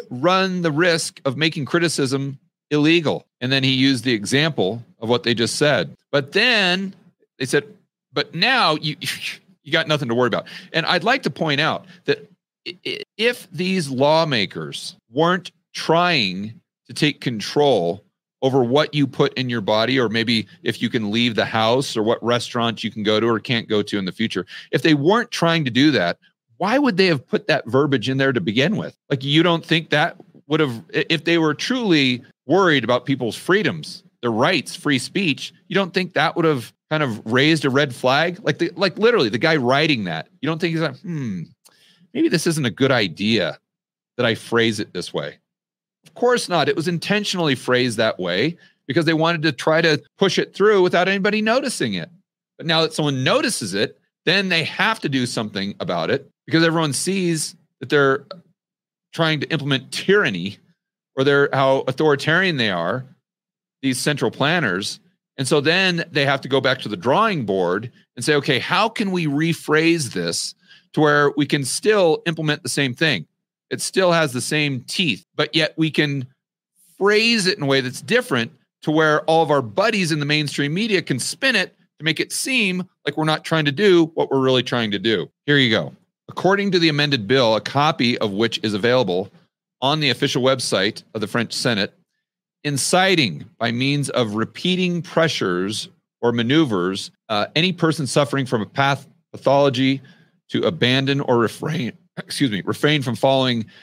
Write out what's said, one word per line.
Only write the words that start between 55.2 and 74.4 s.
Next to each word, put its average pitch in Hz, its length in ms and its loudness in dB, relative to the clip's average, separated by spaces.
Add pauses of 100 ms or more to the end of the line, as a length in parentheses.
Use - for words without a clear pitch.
something 104 560 -6
about 85 280 -2
it 135 220 -4 (140)
because 160 180 2
everyone 160 300 0
sees 175 640 -4 (240)
that 127 100 -12
they're 139 360 2 (880)
trying 156 280 0
to - 100 -6
implement 139 400 -4
tyranny, 107 640 0 (580)
or 135 100 -2
they're, 143 260 4
how 135 360 2
authoritarian 156 680 2
they 113 140 0
are, 95 360 -2 (760)
these 131 180 -2
central 135 320 -2
planners. 120 720 -2 (360)
And 135 100 -6
so 151 120 2
then 170 520 2
they 143 140 0
have 135 160 0
to - 80 -10
go 135 120 2
back 127 180 0
to 127 100 -10
the 104 80 -6
drawing 151 480 0
board 95 460 -2 (240)
and 120 80 -10
say, 151 120 2
"Okay, 143 220 2
how 185 300 0
can 214 240 -4
we 180 160 -2
rephrase 156 840 0
this 85 420 -6 (380)
to 151 80 0
where 147 340 4
we 147 100 0
can 139 200 -2
still 180 600 2
implement 160 380 -2
the 135 60 -8
same 131 260 -2
thing?" 131 320 -2 (420)
It - 120 -6
still 185 300 2
has 160 220 2
the 123 80 -4